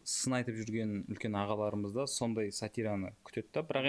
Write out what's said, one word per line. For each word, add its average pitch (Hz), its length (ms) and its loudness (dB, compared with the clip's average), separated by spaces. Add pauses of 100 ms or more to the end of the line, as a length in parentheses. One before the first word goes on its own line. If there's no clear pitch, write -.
сын - 300 0
айтып 123 260 0
жүрген 110 320 0 (160)
үлкен 107 260 -2
ағаларымыз 104 580 2
да 131 140 0
сондай 110 460 0
сатираны 104 580 -2 (140)
күтеді - 280 -6
да. 151 100 0
Бірақ 135 260 0